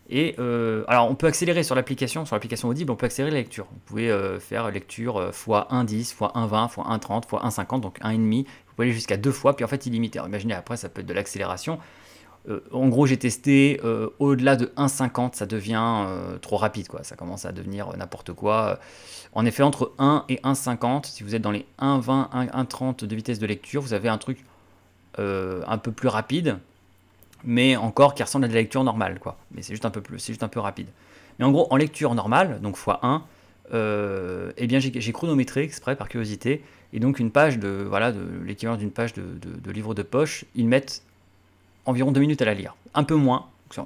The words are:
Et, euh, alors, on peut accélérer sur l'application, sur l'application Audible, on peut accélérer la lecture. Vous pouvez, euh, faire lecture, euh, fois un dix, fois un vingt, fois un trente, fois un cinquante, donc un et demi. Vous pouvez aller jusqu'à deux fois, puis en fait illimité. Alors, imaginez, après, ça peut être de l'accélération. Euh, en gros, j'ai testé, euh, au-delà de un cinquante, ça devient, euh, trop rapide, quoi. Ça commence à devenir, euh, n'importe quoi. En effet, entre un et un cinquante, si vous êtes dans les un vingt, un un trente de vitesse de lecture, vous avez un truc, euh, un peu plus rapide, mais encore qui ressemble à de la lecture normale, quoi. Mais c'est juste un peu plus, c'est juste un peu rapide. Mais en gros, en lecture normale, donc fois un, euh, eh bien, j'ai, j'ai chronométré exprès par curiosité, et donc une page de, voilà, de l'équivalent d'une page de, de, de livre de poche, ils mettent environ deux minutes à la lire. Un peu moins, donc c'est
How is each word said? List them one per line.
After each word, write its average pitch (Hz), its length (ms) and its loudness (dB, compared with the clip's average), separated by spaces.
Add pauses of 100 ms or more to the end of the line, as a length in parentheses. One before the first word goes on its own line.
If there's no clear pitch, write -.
Et, 151 300 0
euh, 117 480 0
alors, 120 240 6
on 135 40 2
peut 156 120 2
accélérer 170 360 2
sur 131 120 0
l'application, 127 500 -2
sur 113 120 -2
l'application 113 320 -4
Audible, 139 220 -2
on 113 60 -2
peut 123 100 -2
accélérer 139 260 -2
la 143 80 0
lecture. 107 300 -8
Vous 98 160 -18
pouvez, 113 240 0
euh, 95 280 0
faire 107 320 -4
lecture, 107 480 -6
euh, 92 140 -2
fois 104 420 0
un 123 100 2
dix, 110 280 -2
fois - 260 -4
un 113 80 0
vingt, 110 220 2
fois - 200 -8
un 113 100 0
trente, 110 280 -4
fois - 180 -2
un 120 60 0
cinquante, 120 320 -4
donc 95 200 -10
un 110 80 -2
et 110 80 2
demi. 113 260 4
Vous - 320 -20
pouvez 120 100 0
aller 120 80 2
jusqu'à 110 220 -2
deux 131 160 2
fois, 139 240 2
puis 127 80 -4
en 110 40 -2
fait 139 160 -4
illimité. 117 340 -2
Alors, - 100 -8
imaginez, 101 260 -2
après, 92 220 -8
ça 101 120 -8
peut - 120 -12
être 92 60 -10
de 90 80 -6
l'accélération. 98 640 -4 (680)
Euh, 107 120 -6 (100)
en 131 160 2
gros, 131 200 6
j'ai 131 100 4
testé, 139 640 4
euh, 110 280 0 (100)
au-delà 139 340 4
de 120 220 0
un 143 100 2
cinquante, 127 480 -2
ça 104 120 -6
devient, 110 600 0
euh, 90 320 -8
trop - 180 -4
rapide, 104 300 0
quoi. - 160 -12
Ça - 140 -16
commence 87 280 -10
à 90 60 -8
devenir, 95 380 -8
euh, 92 80 -10
n'importe 92 380 -10
quoi. 104 440 2 (540)
En 110 120 2
effet, 120 200 4
entre 139 340 2
un 139 300 4
et 127 160 -2
un 135 100 2
cinquante, 131 520 -2
si - 180 -14
vous 104 100 -6
êtes 110 80 0
dans 104 80 0
les 104 160 -2 (120)
un 135 200 2
vingt, 131 340 2
un 127 200 0
un 131 120 0
trente 127 400 -4
de 107 120 -4
vitesse 110 240 -4
de 110 60 -2
lecture, 107 360 -4
vous 123 120 -4
avez 104 140 0
un 110 100 2
truc, - 260 -8 (720)
euh, 95 480 -2
un 110 100 -2
peu 107 140 -6
plus 113 160 -2
rapide, 127 520 0 (840)
mais 123 320 4
encore 127 400 6
qui - 80 -2
ressemble 135 220 0
à 120 40 2
de 113 60 0
la 113 60 6
lecture 131 240 2
normale, 107 340 0
quoi. 90 200 -12 (120)
Mais - 120 -12
c'est 98 100 -12
juste 107 120 -6
un 113 60 0
peu 104 100 -8
plus, 95 200 -12
c'est - 120 -8
juste 110 120 -8
un 110 40 -4
peu 113 120 -8
rapide. 98 260 -6 (540)
Mais 123 40 2
en 135 60 8
gros, 147 200 6
en 131 60 4
lecture 147 380 2
normale, 117 460 2
donc 101 160 -4
fois - 260 0
un, 143 220 2 (500)
euh, 98 840 -2
eh 123 120 0
bien, 131 100 4
j'ai, 131 160 0
j'ai 117 180 -4
chronométré 139 520 0
exprès 135 320 -4
par 104 120 -8
curiosité, 117 540 -2 (300)
et 110 80 -4
donc 131 180 2
une 113 140 0
page 143 260 6
de, 98 300 -2
voilà, 104 240 2
de 98 120 -6 (200)
l'équivalent 110 340 -4
d'une 104 140 -6
page 117 220 -4
de, 98 80 -10
de, 90 380 -12
de 92 120 -12
livre 107 220 -6
de 101 80 -4
poche, 147 420 -2 (100)
ils 117 140 2
mettent 135 340 2 (840)
environ 131 260 2
deux 135 100 4
minutes 147 220 4
à 117 40 4
la 107 80 4
lire. 95 200 -8 (200)
Un 147 100 2
peu 156 100 2
moins, 135 320 4 (220)
donc - 60 -20
c'est - 120 -10